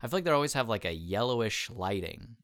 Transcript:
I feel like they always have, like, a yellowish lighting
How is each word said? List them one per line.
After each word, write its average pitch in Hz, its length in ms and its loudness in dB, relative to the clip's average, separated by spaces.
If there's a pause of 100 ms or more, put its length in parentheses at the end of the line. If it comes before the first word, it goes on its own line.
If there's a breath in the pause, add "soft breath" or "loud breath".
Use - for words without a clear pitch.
I 127 60 -6
feel 165 100 0
like 185 60 0
they 170 80 4
always 147 220 4
have, 127 160 2
like, 104 160 0
a 85 80 0
yellowish 107 760 0
lighting 95 720 -4